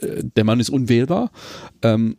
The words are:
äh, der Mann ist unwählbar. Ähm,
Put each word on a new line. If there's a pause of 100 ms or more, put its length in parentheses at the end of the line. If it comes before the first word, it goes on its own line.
äh, (140)
der
Mann
ist
unwählbar. (500)
Ähm,